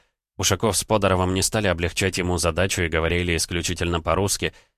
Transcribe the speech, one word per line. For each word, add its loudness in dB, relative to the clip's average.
Ушаков 0
с -2
Подоровым 2
не 0
стали 0
облегчать 0
ему 0
задачу 0
и 0
говорили 0
исключительно -2
по-русски, 0